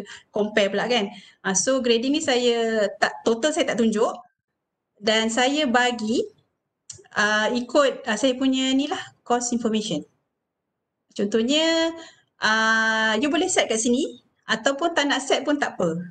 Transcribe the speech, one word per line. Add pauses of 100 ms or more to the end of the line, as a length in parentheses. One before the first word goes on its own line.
(320)
compare
pula
kan. (320)
Ah,
so,
grading
ni
saya
tak,
total
saya
tak
tunjuk. (800)
Dan
saya
bagi, (960)
ah,
ikut,
ah,
saya
punya
ni
lah, (240)
course
information. (1120)
Contohnya, (480)
ah,
you
boleh
set
kat
sini (240)
ataupun
tak
nak
set
pun
tak
apa. (120)